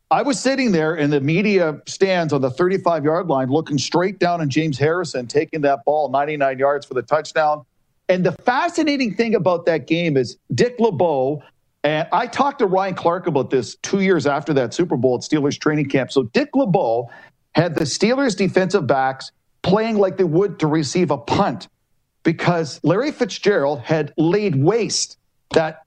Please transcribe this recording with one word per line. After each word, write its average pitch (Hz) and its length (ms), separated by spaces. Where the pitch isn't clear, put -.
I 175 100
was 233 180
sitting 262 340
there 156 220
in 147 140
the 147 140
media 170 640
stands 175 480
on 131 80
the 131 80
thirty-five-yard 175 760
line, 131 220
looking 147 300
straight 185 400
down 175 240
on 143 80
James 151 280
Harrison, 151 480
taking 151 360
that 139 240
ball 147 240
ninety-nine 139 480
yards 139 260
for - 80
the 123 80
touchdown. 151 640
And 185 160
the 170 60
fascinating 285 840
thing 233 200
about 170 300
that 160 220
game 160 320
is 123 180
Dick 240 240
LeBeau, 151 640
and 156 300
I 233 140
talked 277 320
to 220 80
Ryan 190 280
Clark 180 320
about 143 220
this 127 280
two - 240
years 180 260
after 147 260
that 131 220
Super 165 240
Bowl 127 160
at 117 80
Steelers 147 360
training 151 300
camp. 131 240
So 135 120
Dick 285 300
LeBeau 156 540
had 165 200
the 160 100
Steelers 233 520
defensive 185 500
backs 135 460
playing 220 340
like 190 220
they 190 60
would 175 340
to 156 80
receive 156 440
a 143 60
punt 143 520
because 165 600
Larry 208 280
Fitzgerald 165 680
had 156 360
laid 175 400
waste 180 640
that 160 320